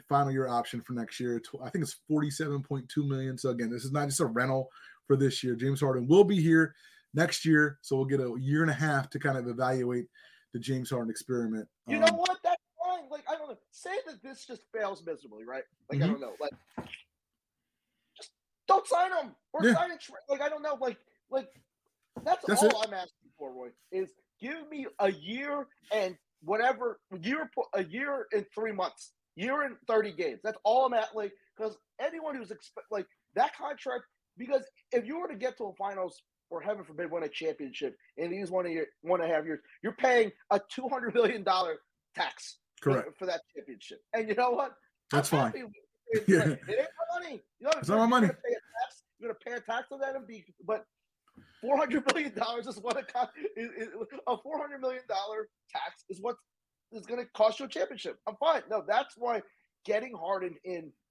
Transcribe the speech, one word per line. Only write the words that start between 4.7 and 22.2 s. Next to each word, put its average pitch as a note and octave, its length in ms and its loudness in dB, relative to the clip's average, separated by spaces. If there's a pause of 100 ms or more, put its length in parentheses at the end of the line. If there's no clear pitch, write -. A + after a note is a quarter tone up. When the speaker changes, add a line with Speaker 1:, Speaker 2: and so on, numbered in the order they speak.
Speaker 1:
for C#3 80 6
this C3+ 280 2
year. B2 120 0
James C3+ 260 0
Harden C3 260 2
will F#3 160 10
be F#3 180 4
here D#3+ 340 6 (380)
next E3 320 0
year, D3+ 360 6
so - 140 -2
we'll C3+ 100 2
get C3+ 140 2
a B2 200 -2
year C#3+ 220 2
and D#3+ 100 4
a - 40 2
half C#3 360 0
to - 80 -4
kind C3+ 180 0
of B2 100 -4
evaluate B2 600 0 (460)
the A#2+ 60 -2
James B2+ 320 -2
Harden A#2 180 -2
experiment. A2+ 580 -2 (200)
Speaker 2:
You D4 120 0
know E4 80 10
Speaker 1:
Um, E4 100 6
Speaker 2:
what? F4+ 260 0
That's E4+ 180 2 (220)
fine. F4 260 -4
Like, D4 200 -10
I D#4 80 -2
don't D4+ 120 -10
know. G#3 80 -12 (140)
Say F#4+ 340 -6
that C#4 160 -16
this C4 240 -16
just - 180 -16 (100)
fails G3 320 -4
miserably, A#2 400 -10
right? C3 180 -8 (260)
Like, C#3 120 0
I - 20 4
Speaker 1:
Mm-hmm. F#3 100 4
Speaker 2:
don't C#4 80 -6
know. A#3 180 -10
Like, D3 120 -4 (1700)
just - 140 -20 (360)
don't G4 200 6
sign F#4 260 4
him C#4+ 220 -2 (180)
or D4 120 2
Speaker 1:
Yeah. A#3+ 100 8
Speaker 2:
sign F4 160 2
a D#4+ 60 -10
tra-, - 180 -18 (140)
like, C#4 120 0
I D4 80 0
don't D4+ 120 -6
know. D4 180 -2
Like, A#3+ 180 -2 (320)
like, C4 200 -4 (720)